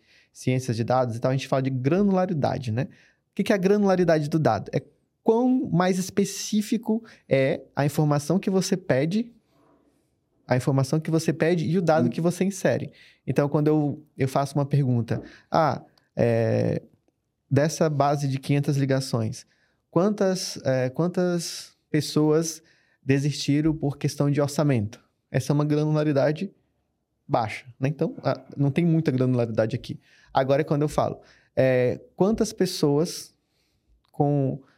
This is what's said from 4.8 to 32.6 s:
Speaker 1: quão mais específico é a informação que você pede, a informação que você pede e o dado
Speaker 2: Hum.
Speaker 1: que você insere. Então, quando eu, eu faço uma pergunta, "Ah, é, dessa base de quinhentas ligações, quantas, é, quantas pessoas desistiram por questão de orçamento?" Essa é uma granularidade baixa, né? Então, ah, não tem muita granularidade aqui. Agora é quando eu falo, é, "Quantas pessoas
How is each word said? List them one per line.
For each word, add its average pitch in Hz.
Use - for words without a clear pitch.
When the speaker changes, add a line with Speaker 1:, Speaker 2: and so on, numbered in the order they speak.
Speaker 1:
quão 254
mais 180
específico 208
é 135
a 139
informação 151
que 190
você 190
pede, 170
a 127
informação 135
que 156
você 160
pede 165
e 160
o 196
dado 160
Speaker 2:
Hum. -
Speaker 1:
que -
você 175
insere. 143
Então, 143
quando 151
eu, 151
eu 135
faço 139
uma 143
pergunta, 127
"Ah, 156
é, 113
dessa 156
base 143
de 135
quinhentas 143
ligações, 131
quantas, 190
é, 131
quantas 175
pessoas 151
desistiram 143
por 143
questão 143
de 143
orçamento?" 139
Essa 143
é -
uma 147
granularidade 151
baixa, 120
né? 135
Então, 165
ah, -
não 143
tem 170
muita 160
granularidade 120
aqui. -
Agora 139
é -
quando 147
eu 147
falo, -
é, 127
"Quantas 214
pessoas 165